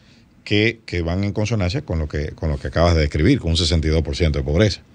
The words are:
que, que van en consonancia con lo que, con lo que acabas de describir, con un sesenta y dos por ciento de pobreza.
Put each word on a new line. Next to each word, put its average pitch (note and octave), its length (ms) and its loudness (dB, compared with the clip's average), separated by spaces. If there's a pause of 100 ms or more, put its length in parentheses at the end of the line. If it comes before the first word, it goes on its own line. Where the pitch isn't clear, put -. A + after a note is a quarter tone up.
(440)
que, G#2+ 420 2
que F2 160 -4
van F2 220 -2
en G2+ 100 -4
consonancia G2+ 480 -2
con E2+ 160 -4
lo D2+ 100 -2
que, D2 220 -4
con D#2 180 -6
lo C#2+ 100 -2
que C#2 100 -8
acabas E2+ 260 2
de D#2 80 4
describir, E2 360 2
con E2 120 -4
un E2 80 2
sesenta D#2+ 280 0
y D#2+ 40 2
dos D#2+ 120 2
por C#2+ 140 -6
ciento D#2 220 0
de C2+ 80 -4
pobreza. F2+ 340 2 (140)